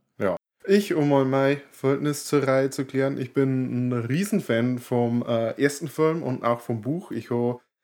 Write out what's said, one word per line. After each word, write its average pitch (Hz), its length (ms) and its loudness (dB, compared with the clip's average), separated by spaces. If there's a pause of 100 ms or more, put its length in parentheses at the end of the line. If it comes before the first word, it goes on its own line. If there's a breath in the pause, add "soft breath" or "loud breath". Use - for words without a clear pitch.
(180)
Ja. 95 180 0 (300)
Ich, 202 260 4
um 147 160 2
mal 139 160 4
mein 135 460 0
Verhältnis 139 560 -2
zur 139 200 2
Reihe 135 220 2
zu 135 160 -4
klären, 135 340 -2
ich 127 140 -6
bin 127 560 0
ein 123 60 -2
Riesenfan 123 840 0
vom, 120 480 0
äh, 113 260 0
ersten 139 360 -2
Film 160 340 0
und 127 220 -4
auch 117 160 2
vom 113 220 -4
Buch. 151 300 -6
Ich 117 180 -8
hab 120 320 -2 (220)